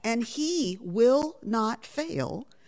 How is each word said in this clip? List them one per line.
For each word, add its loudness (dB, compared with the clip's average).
and -2
he -2
will 4
not -2
fail -6